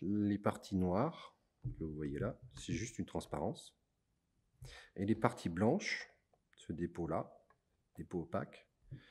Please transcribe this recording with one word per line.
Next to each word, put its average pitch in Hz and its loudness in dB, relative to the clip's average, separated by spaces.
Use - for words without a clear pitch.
les 104 4
parties 104 0
noires 92 2
que - -4
vous 78 -4
voyez 73 -4
là, 110 -2
c'est - -4
juste - -4
une - -4
transparence. - -4
Et 98 0
les 107 6
parties - 2
blanches, 107 2
ce - -8
dépôt-là, 85 -2
dépôt 85 -4
opaque, - -6